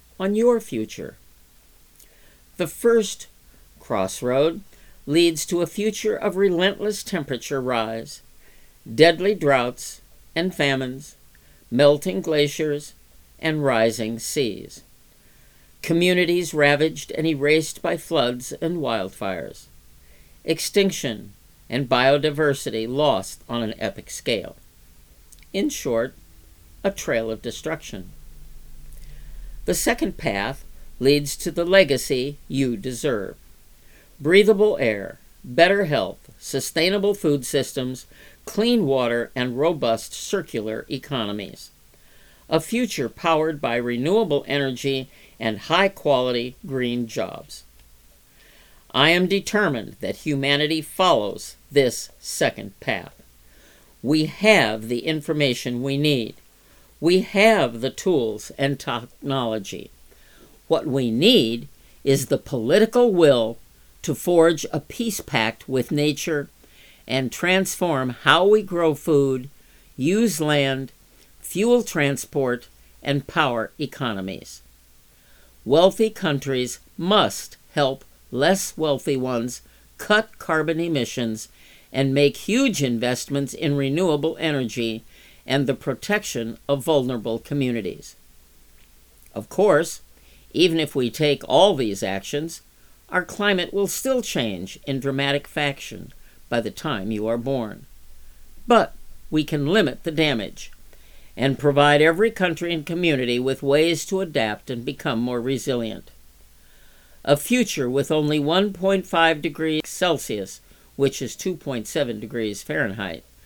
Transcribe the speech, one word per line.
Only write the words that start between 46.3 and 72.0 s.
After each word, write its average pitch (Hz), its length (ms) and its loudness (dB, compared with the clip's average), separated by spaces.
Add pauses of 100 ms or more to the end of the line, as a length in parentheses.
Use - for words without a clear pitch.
green 123 400 -2
jobs. - 560 -8 (1300)
I 147 200 4
am 180 160 4
determined 180 760 -2
that 98 160 -4
humanity 147 640 0
follows 143 760 0 (140)
this 135 380 2 (100)
second - 640 -6
path. 95 340 -8 (880)
We 156 240 0
have 120 640 4
the 120 120 -2
information 143 800 -2
we 139 140 -2
need. 143 380 0 (640)
We 175 200 4
have 180 640 4
the 131 80 -2
tools 120 680 -2
and 139 220 0
technology. 117 1120 -4 (760)
What 151 200 0
we 127 240 0
need 131 580 4 (340)
is 139 240 2
the 139 120 0
political 208 760 2
will 127 460 2 (440)
to 147 120 -4
forge 170 580 2
a 151 80 -2
peace - 400 -6
pact - 480 -4
with 131 240 -2
nature 147 560 -2 (580)
and 131 240 -2
transform 175 800 0
how 151 360 4
we 214 160 6
grow 170 320 0
food, 139 560 0 (460)
use 180 440 2
land, 139 520 0 (480)
fuel 226 420 2
transport, 135 880 -2 (340)